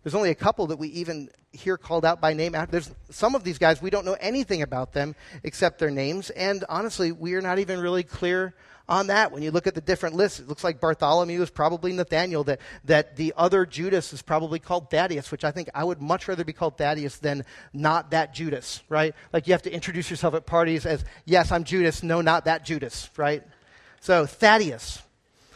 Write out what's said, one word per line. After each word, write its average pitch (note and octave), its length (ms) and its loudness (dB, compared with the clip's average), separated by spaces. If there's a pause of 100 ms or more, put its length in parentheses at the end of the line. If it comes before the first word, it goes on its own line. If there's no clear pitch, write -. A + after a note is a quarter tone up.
There's D3+ 120 -6
only G3+ 160 4
a D#3 60 0
couple G3 320 0
that D3+ 100 -4
we D3+ 100 -8
even D#3+ 400 -8 (240)
hear F#3 240 -2
called E3 280 -2
out E3 160 4
by D#3 120 4
name. D#3+ 240 -2 (140)
There's E3 240 -4 (160)
some B3 240 0
of A3+ 100 -2
these F3 140 -6
guys, D#3+ 240 6
we F#3+ 80 -4
don't G3 160 0
know F#3 140 -2
anything G#3 420 -2
about C3 300 -4
them D3 240 -4 (260)
except E3 380 -2
their D#3 100 2
names. C#3+ 400 -4
And F#3+ 380 -4
honestly, F3+ 440 -2
we E3+ 220 -6
are F#3+ 80 -2
not F#3 160 0
even F#3 220 -2
really F3+ 240 0
clear F#3 500 -2 (340)
on G3 200 2
that. G3+ 240 2
When C#3+ 100 -8
you D#3 80 -2
look E3+ 160 0
at F#3+ 80 0
the D#3+ 60 -6
different D#3+ 340 -2
lists, G3 240 2
it B2 80 -18
looks D3 160 -10
like E3+ 180 -2
Bartholomew E3+ 640 2
is E3+ 80 -2
probably E3+ 420 -2
Nathaniel, E3 520 -2
that, C3+ 160 -2 (240)
that D3+ 320 2
the D#3+ 200 -2
other F#3 300 4
Judas F3 460 -2
is C#3+ 100 -14
probably D#3+ 380 -2
called F3+ 300 -4
Thaddeus, D#3+ 420 0
which D3 100 -8
I D3+ 80 0
think D#3+ 240 -12
I D3 80 -2
would F3 180 -2
much E3+ 280 -2
rather E3+ 160 -4
be D#3 80 -8
called D#3+ 260 -4
Thaddeus D3 400 -2
than C#3+ 260 -4 (280)
not D#3 400 0
that D#3 200 0
Judas, D3 560 -8
right? D#3 240 0 (200)
Like, E3 160 -2
you F#3 60 6
have - 80 0
to F3 120 -8
introduce E3+ 340 -6
yourself D#3+ 260 0
at D#3+ 120 -4
parties E3 400 2
as, D3+ 180 -2 (200)
"Yes, E3+ 260 4
I'm E3+ 140 0
Judas. E3+ 400 0
No, E3 160 2
not D#3+ 240 4
that D#3+ 200 0
Judas," C3+ 520 -8
right? D3 260 0 (580)
So E3+ 240 4
Thaddeus. G#3 760 2 (540)